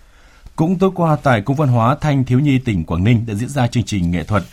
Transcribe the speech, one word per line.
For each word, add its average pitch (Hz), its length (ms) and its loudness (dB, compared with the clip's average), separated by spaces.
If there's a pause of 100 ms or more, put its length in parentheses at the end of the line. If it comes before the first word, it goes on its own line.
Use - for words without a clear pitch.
(560)
Cũng 170 240 0
tối 190 160 2
qua 165 200 0
tại 120 260 0
Cung 131 140 -4
văn 147 140 0
hóa 123 320 2
Thanh 139 240 0
thiếu 127 140 2
nhi 139 200 2
tỉnh 101 240 -2
Quảng 87 200 -2
Ninh 113 220 2
đã 113 80 -6
diễn 110 160 -6
ra 135 180 -2
chương 120 160 -2
trình 87 280 -2
nghệ 87 120 -2
thuật 98 300 -2